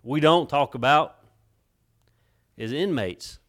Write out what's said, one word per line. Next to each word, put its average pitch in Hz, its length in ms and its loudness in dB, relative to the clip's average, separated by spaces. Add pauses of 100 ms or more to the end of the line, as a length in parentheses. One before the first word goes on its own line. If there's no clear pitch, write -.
we 131 160 -4
don't 156 300 4
talk 143 260 -2
about 139 420 2 (1400)
is 113 160 -10
inmates. 135 640 -6 (100)